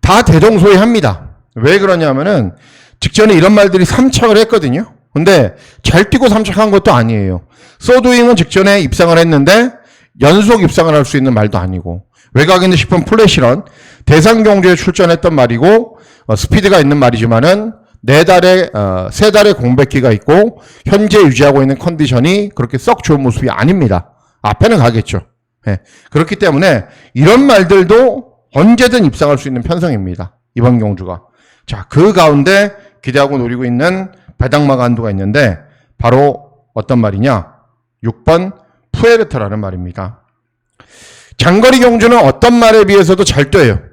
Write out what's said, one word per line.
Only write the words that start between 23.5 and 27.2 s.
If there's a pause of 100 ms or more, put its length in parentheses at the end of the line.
앞에는
가겠죠. (460)
예. (320)
그렇기
때문에 (300)
이런